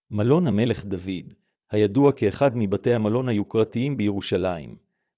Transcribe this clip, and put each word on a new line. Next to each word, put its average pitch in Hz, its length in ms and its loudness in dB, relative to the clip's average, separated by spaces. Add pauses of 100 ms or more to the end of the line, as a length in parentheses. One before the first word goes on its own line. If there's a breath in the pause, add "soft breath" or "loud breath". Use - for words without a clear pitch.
(120)
מלון 123 360 2
המלך 110 380 0
דוד, 92 480 -8 (380)
הידוע 107 400 4
כאחד 127 440 0
מבתי 107 380 0
המלון 117 360 0
היוקרתיים 113 680 -2
בירושלים, 92 800 -4 (420)